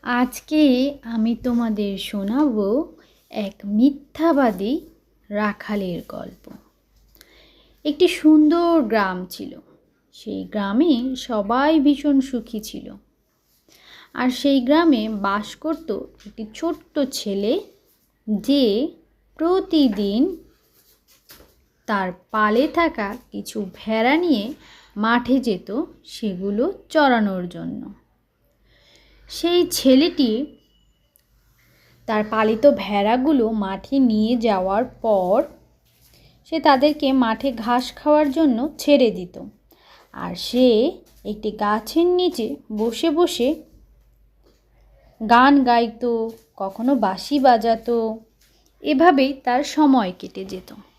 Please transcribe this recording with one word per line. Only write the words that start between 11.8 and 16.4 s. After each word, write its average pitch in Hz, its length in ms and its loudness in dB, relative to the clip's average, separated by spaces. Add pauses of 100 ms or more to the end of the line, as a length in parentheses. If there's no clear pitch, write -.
ভীষণ 277 400 2
সুখী 226 400 -6
ছিল। - 340 -14 (1200)
আর 247 160 0
সেই 277 300 2
গ্রামে 262 480 2
বাস 202 480 -4
করত 320 440 -6 (260)
একটি 214 280 -14